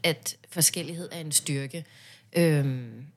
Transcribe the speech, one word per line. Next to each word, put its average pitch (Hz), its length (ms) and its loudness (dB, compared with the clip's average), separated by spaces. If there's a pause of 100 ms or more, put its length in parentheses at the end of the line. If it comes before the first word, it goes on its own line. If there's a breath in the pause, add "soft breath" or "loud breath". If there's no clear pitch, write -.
at - 340 0 (120)
forskellighed 170 640 -2
er 170 80 -10
en 156 120 -8
styrke. 139 540 -2 (520 soft breath)
Øhm, 139 520 4 (280)